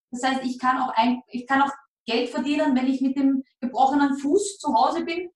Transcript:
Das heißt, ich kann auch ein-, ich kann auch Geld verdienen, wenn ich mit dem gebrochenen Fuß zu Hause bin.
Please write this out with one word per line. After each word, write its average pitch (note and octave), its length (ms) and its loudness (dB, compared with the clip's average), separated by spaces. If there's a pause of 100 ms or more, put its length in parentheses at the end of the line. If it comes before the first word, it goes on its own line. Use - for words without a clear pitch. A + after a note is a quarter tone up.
(120)
Das B3 120 -8
heißt, C4 200 -2
ich B3+ 160 -6
kann C4 200 0
auch B3+ 160 -4
ein-, B3 320 2
ich B3 200 -10
kann C4+ 140 2
auch C#4 100 2 (340)
Geld A#3+ 240 -2
verdienen, D4 460 0
wenn B3+ 120 2
ich C4+ 140 0
mit C4+ 160 0
dem C4+ 260 2 (180)
gebrochenen C4+ 560 2
Fuß F4 420 -2
zu C#4 140 -2
Hause D4+ 320 2
bin. F4 300 -6